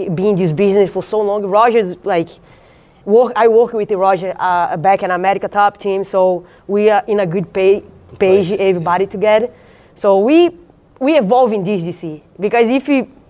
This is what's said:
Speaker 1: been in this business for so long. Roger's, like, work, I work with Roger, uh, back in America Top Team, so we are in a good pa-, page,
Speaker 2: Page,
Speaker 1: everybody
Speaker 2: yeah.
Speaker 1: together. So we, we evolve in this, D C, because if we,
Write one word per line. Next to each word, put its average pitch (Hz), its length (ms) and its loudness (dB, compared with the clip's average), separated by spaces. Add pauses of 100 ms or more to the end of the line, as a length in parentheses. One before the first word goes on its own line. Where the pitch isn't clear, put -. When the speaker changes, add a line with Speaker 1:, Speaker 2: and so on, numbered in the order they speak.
(160)
Speaker 1:
been 185 120 -2
in 208 80 0
this 175 160 0
business 196 400 0
for 190 120 -6
so 214 180 -4
long. 202 240 -4
Roger's, 214 580 0
like, 170 260 -2 (760)
work, 240 300 2
I 233 120 2
work 233 260 2
with 208 180 -4
Roger, 190 480 0
uh, 175 380 -2
back 196 260 0
in 180 80 -4
America 190 360 -2
Top 202 300 0
Team, 196 260 -4
so 185 400 0 (240)
we 208 220 2
are 202 180 2
in 208 120 -2
a 196 60 0
good 170 280 -6
pa-, 196 280 2 (380)
page, 185 300 2
Speaker 2:
Page, - 100 -4
Speaker 1:
everybody 185 460 0
Speaker 2:
yeah. 196 60 -16
Speaker 1:
together. 214 380 0 (460)
So 196 240 2
we, 330 320 4 (480)
we 294 180 0
evolve 240 360 2
in 202 100 -4
this, 190 200 -4
D 175 80 -8
C, 156 320 -12 (160)
because 220 300 0
if 262 180 -2
we, 269 200 0 (220)